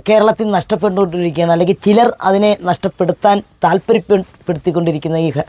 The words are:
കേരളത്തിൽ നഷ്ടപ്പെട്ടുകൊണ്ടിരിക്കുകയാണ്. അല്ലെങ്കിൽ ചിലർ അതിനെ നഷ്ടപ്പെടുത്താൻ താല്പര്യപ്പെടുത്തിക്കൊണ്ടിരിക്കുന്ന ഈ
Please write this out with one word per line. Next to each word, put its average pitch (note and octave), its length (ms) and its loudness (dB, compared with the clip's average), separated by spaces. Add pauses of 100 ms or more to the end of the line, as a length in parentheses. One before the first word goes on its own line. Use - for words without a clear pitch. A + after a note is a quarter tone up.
കേരളത്തിൽ G#3+ 420 2
നഷ്ടപ്പെട്ടുകൊണ്ടിരിക്കുകയാണ്. F3 1000 -2
അല്ലെങ്കിൽ F3 240 2 (100)
ചിലർ A#3 360 4
അതിനെ G3+ 400 2
നഷ്ടപ്പെടുത്താൻ F3+ 800 -2 (220)
താല്പര്യപ്പെടുത്തിക്കൊണ്ടിരിക്കുന്ന F3 1500 -2
ഈ D#3+ 160 -2 (160)